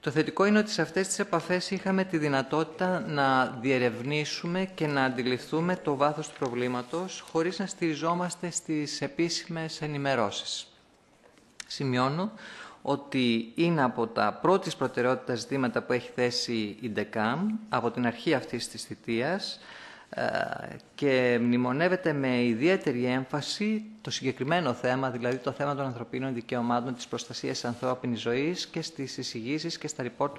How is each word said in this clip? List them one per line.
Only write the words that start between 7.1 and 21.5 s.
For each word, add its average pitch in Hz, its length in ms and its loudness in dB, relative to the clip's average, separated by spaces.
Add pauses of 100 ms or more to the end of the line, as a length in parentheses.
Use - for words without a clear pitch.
χωρίς 165 380 0
να 196 80 -2
στηριζόμαστε 170 840 -2
στις 151 500 -2
επίσημες 165 800 -2
ενημερώσεις. 139 840 0 (1000)
Σημειώνω 139 680 0 (500)
ότι 131 720 0
είναι 165 280 4
από 120 240 2
τα 107 360 0
πρώτης 185 340 4
προτεραιότητας 127 600 0
ζητήματα 127 440 0
που - 100 -2
έχει 123 220 -2
θέσει 120 680 0
η 120 100 -4
ντεκάμ 110 580 0 (200)
από 120 220 2
την 123 160 0
αρχή 120 280 2
αυτής 123 340 -2
της - 140 -12
θητείας, 135 800 -4 (540)
ε, - 80 -2 (720)
και 127 480 4
μνημονεύεται 139 680 2